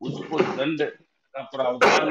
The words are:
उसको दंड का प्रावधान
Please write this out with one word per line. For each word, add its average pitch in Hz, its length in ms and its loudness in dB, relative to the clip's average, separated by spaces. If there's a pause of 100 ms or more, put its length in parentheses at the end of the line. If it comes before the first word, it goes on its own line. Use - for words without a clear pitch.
उसको 143 380 -4
दंड 143 420 0 (540)
का 135 60 -8
प्रावधान 131 680 2